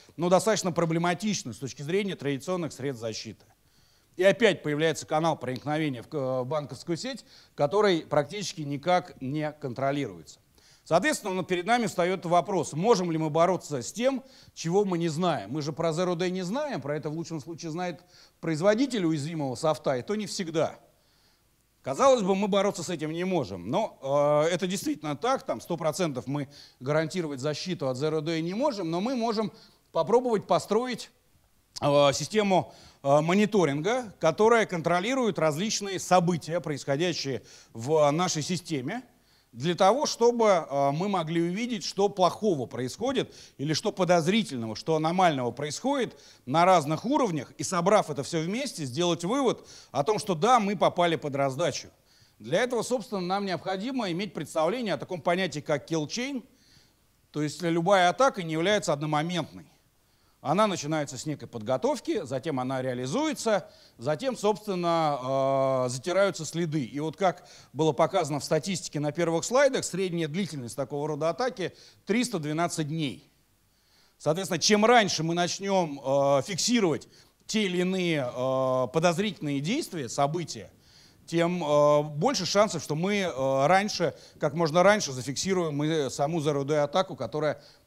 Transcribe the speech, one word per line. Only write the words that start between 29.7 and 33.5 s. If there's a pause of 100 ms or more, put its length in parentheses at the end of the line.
попробовать
построить, (720)
э,
систему, (300)
э,
мониторинга,